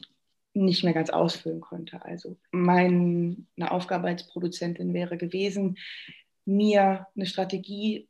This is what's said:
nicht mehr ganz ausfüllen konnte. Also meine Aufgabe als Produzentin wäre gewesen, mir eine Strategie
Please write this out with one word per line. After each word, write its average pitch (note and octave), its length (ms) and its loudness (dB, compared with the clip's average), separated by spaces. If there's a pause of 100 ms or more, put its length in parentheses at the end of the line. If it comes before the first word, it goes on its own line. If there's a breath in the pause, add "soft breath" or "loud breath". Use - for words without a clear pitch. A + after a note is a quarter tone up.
(540)
nicht F#3 300 4
mehr E3+ 100 4
ganz D#3+ 160 0
ausfüllen E3 520 0
konnte. F3 440 -14
Also F3+ 320 -12 (140)
meine F3 840 4 (220)
Aufgabe F3 480 -2
als F3 200 -6
Produzentin F3 680 -6
wäre F3 240 -4
gewesen, F#3+ 600 -2 (680 loud breath)
mir G3 720 4
eine G3 100 -4
Strategie G3+ 840 -4